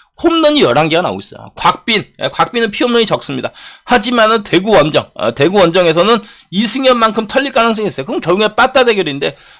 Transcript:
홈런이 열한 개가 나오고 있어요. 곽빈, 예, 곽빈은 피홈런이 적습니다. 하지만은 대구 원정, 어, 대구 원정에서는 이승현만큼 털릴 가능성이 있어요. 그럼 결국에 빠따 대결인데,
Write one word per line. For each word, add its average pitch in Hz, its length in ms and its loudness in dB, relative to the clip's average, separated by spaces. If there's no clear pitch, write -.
홈런이 311 400 4
열한 147 260 2
개가 160 140 0
나오고 101 160 -4
있어요. - 360 -18
곽빈, 180 520 -2
예, 135 60 -2
곽빈은 208 420 -2
피홈런이 233 340 0
적습니다. 131 460 -4
하지만은 226 560 2
대구 190 300 0
원정, 147 420 2
어, 117 220 -4
대구 175 240 2
원정에서는 180 600 2
이승현만큼 226 800 0
털릴 - 240 -4
가능성이 220 380 0
있어요. 139 180 -8
그럼 285 120 -6
결국에 202 360 -2
빠따 254 300 2
대결인데, 160 520 -2